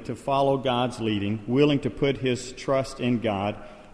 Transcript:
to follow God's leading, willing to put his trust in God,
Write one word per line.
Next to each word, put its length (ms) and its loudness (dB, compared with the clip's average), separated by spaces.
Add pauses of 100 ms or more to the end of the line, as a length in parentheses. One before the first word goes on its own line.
to 100 -6
follow 420 2
God's 440 0
leading, 460 0
willing 340 4
to 100 -2
put 260 0
his 360 -2
trust 460 -2
in 220 0
God, 360 -2 (380)